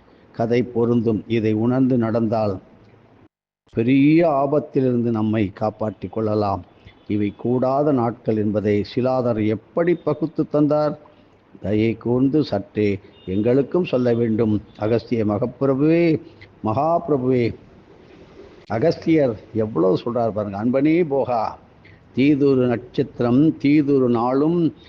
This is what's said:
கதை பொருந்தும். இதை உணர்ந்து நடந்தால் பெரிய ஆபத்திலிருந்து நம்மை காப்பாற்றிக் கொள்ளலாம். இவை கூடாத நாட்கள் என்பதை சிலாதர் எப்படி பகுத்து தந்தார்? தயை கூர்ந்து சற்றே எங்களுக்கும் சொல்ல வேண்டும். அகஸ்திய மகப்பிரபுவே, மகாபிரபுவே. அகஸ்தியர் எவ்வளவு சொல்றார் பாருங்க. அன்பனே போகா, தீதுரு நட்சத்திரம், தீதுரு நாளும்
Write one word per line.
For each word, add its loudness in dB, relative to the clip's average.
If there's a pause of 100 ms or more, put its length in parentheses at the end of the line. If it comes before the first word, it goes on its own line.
(340)
கதை 0
பொருந்தும். 0
இதை 0
உணர்ந்து 0
நடந்தால் -2 (1200)
பெரிய 4 (140)
ஆபத்திலிருந்து 0
நம்மை 0 (100)
காப்பாற்றிக் -6
கொள்ளலாம். -2 (460)
இவை -2
கூடாத -2
நாட்கள் -2
என்பதை 0
சிலாதர் -2
எப்படி -2
பகுத்து -4
தந்தார்? 2 (600)
தயை 0
கூர்ந்து 0
சற்றே -2 (400)
எங்களுக்கும் 0
சொல்ல 0
வேண்டும். 0 (240)
அகஸ்திய -2
மகப்பிரபுவே, 0 (560)
மகாபிரபுவே. 0 (1300)
அகஸ்தியர் 0 (220)
எவ்வளவு 0
சொல்றார் -2
பாருங்க. -6
அன்பனே 0 (120)
போகா, -2 (680)
தீதுரு 2
நட்சத்திரம், 0 (140)
தீதுரு 2
நாளும் 0 (300)